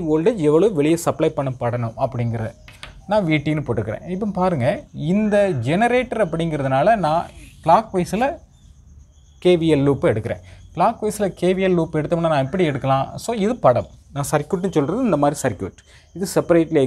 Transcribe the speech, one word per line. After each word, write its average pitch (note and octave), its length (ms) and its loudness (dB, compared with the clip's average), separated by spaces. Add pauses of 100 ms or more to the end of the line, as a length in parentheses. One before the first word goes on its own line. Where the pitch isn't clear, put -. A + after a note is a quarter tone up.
வோல்டேஜ் E3 320 2 (100)
எவ்வளோ E3+ 180 6 (100)
வெளியே D#3 280 2
சப்ளை D#3 320 0
பண்ணப்படணும் A#2+ 680 -4
அப்படிங்கிறத A#2 460 -4 (600)
நான் G3+ 180 2
வி D#3 180 2
டின்னு D3+ 200 -2
போட்டுக்கிறேன். G#2 380 -6 (100)
இப்போ G3+ 120 -6 (120)
பாருங்க, F3 280 0 (480)
இந்த G#3 220 0 (300)
ஜெனரேட்டர் A3+ 600 0
அப்படிங்கிறதுனால D3+ 720 0 (100)
நான் D#3+ 200 0 (380)
கிளாக் G3+ 320 4
வைஸில் F#3 300 0 (1160)
கே F3+ 180 4
வி D#3+ 140 0
எல் C#3 140 2
லூப் C#3 140 0 (100)
எடுக்கிறேன். - 300 -4 (320)
கிளாக் G#3+ 280 0
வைஸில் G#3 360 -4
கே F3+ 180 0
வி F#3+ 100 -2
எல் F#3 120 2
லூப் D#3+ 200 -2
எடுத்தோம்னா E3 340 0
நான் C3+ 140 2
எப்படி F#3 240 0
எடுக்கலாம்? C3+ 360 0 (160)
So, - 80 -6 (140)
இது A#3+ 100 0 (100)
படம், B2 240 4 (260)
நான் C#3+ 180 -6
சர்க்யூட்னு F3 440 -2
சொல்றது E3+ 320 0
இந்த D3+ 140 2
மாதிரி C#3+ 220 2
சர்க்யூட். F#2+ 340 -6 (380)
இது F3+ 180 -6
செப்பரேட்லி D#3+ 520 2